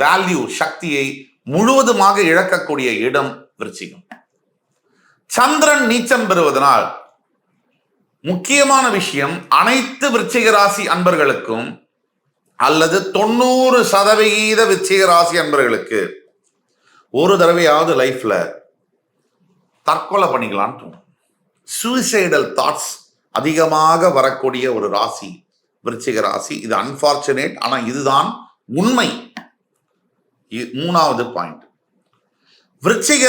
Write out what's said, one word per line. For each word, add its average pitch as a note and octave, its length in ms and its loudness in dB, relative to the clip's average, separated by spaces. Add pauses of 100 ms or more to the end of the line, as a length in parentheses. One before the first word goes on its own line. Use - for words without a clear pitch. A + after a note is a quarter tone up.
வேல்யூ, F3+ 380 0 (180)
சக்தியை D3 460 -4 (480)
முழுவதுமாக G#3 640 2 (140)
இழக்கக்கூடிய E3 580 -2 (180)
இடம் C3+ 240 -2 (280)
விருச்சிகம். - 460 -14 (1200)
சந்திரன் D4 600 2
நீச்சம் A#3+ 400 0
பெறுவதனால் C#3 580 2 (1400)
முக்கியமான C4+ 560 2 (100)
விஷயம், F3+ 400 -4 (240)
அனைத்து B3+ 540 0
விருச்சிக A3 420 0
ராசி G3+ 280 2 (100)
அன்பர்களுக்கும் C#3+ 720 0 (920)
அல்லது D#3 380 2 (200)
தொண்ணூறு B3 640 2 (120)
சதவிகித G#3+ 800 2
விருச்சிக F#3+ 420 2
ராசி E3+ 320 4
அன்பர்களுக்கு A#2 580 0 (1120)
ஒரு F3+ 280 2
தடவையாவது E3 600 4
லைஃப்ல B2+ 320 -2 (1500)
தற்கொலை F3 460 0
பண்ணிக்கலாம்னு B2+ 480 -4
தோணும். - 240 -20 (640)
சூசைடல் G3 800 -2 (120)
தாட்ஸ் D3 320 -4 (440)
அதிகமாக D#3+ 800 2
வரக்கூடிய C3 480 0 (120)
ஒரு G2+ 200 -2
ராசி G#2+ 320 -4 (540)
விருச்சிக A#2 440 -6
ராசி. - 280 -6 (100)
இது G#2+ 160 -6
அன்பார்ச்சுனேட், C#3 720 -2 (100)
ஆனா C3+ 120 -2 (140)
இதுதான் C#3 380 0 (520)
உண்மை. A#3+ 280 0 (1400)
இ-, - 180 -10 (100)
மூணாவது D3+ 460 0 (100)
பாயிண்ட், E2+ 280 -10 (1200)
விருச்சிக B3 460 0